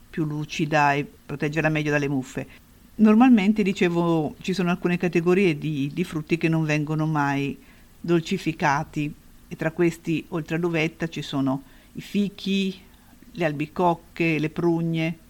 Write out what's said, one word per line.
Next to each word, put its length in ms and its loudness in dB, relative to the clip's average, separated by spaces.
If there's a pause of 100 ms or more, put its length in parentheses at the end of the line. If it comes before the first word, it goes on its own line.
più 160 -4
lucida 680 0
e 180 -2 (160)
proteggerla 440 -2
meglio 200 0
dalle 200 0
muffe. 360 -6 (500)
Normalmente, 680 6
dicevo, 800 0
ci 100 -4
sono 200 0
alcune 260 -2
categorie 600 2
di, 360 -4
di 100 -4
frutti 320 -4
che 140 0
non 160 2
vengono 400 0
mai 520 -2 (400)
dolcificati, 1160 -2 (320)
e 80 -14
tra 160 -4
questi, 600 -2
oltre 260 -4
all'uvetta, 500 -2
ci 140 -10
sono 420 -2 (300)
i 80 -12
fichi, 760 -2 (540)
le 140 -4
albicocche, 920 -2
le 120 -2
prugne. 680 -2 (120)